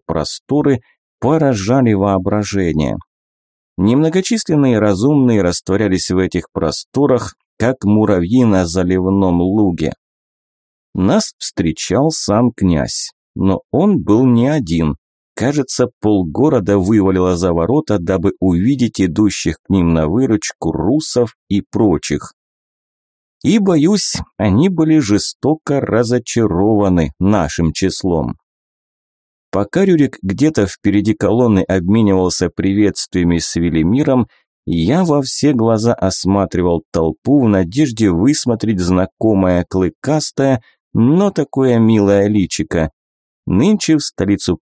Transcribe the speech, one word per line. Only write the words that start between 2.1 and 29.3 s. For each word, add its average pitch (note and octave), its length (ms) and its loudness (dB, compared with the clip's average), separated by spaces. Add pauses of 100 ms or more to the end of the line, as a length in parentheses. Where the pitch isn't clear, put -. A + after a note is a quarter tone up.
Немногочисленные D3 1000 0
разумные A2 640 2
растворялись F#2 680 -2
в F#2 80 -2
этих F#2 360 -2
просторах, A#2+ 840 -2 (220)
как A#2+ 260 -2
муравьи G#2 640 2
на F#2+ 200 2
заливном F#2 760 0
луге. F#2 520 0 (1000)
Нас A#2 440 0
встречал F#2 720 -2
сам A2+ 420 -2
князь, D#2+ 580 -2 (240)
но F#2+ 360 -2
он E3+ 300 0
был G#2+ 240 2
не A#2+ 220 2
один. E2 480 -2 (400)
Кажется, B2+ 540 -2 (100)
полгорода G#2 800 0
вывалило F#2 580 2
за F2 160 0
ворота, G#2 480 0
дабы F#2 400 -2
увидеть G#2 640 0
идущих F#2 600 -2
к - 80 -10
ним F2 240 2
на D#2 140 0
выручку G#2 640 -2
русов A#2 640 -2 (140)
и G2 120 -2
прочих. F2+ 720 -2 (1120)
И, F#3+ 160 2
боюсь, F#3+ 560 0 (220)
они A2 320 2
были D#3 300 2
жестоко C3+ 840 -2
разочарованы G#2 1400 0
нашим F2 540 0
числом. E2+ 640 -2 (1120)